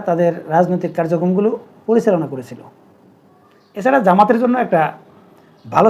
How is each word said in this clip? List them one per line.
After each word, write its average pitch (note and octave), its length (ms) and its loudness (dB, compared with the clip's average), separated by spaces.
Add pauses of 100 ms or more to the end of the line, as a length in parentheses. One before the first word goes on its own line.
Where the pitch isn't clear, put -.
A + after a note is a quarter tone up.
তাদের E3+ 240 0 (220)
রাজনৈতিক F3 440 0
কার্যক্রমগুলো F3+ 520 0 (380)
পরিচালনা A3 440 0
করেছিল। B2 280 -14 (1160)
এছাড়া C4 300 0
জামাতের G3+ 360 4
জন্য B3 120 0 (100)
একটা E3 180 0 (840)
ভালো D#3 240 2